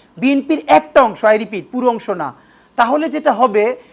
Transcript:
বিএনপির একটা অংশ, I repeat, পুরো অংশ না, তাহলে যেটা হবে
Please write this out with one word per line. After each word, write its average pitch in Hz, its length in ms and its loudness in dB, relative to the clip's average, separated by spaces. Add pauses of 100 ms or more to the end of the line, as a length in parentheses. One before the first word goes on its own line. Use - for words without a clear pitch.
(160)
বিএনপির 277 500 0
একটা - 360 4
অংশ, 214 220 -2
I 214 140 4
repeat, 208 240 -8 (100)
পুরো 254 160 -2
অংশ 226 220 -4
না, 160 240 -6 (420)
তাহলে 277 320 0
যেটা 294 240 -2
হবে 220 440 0 (160)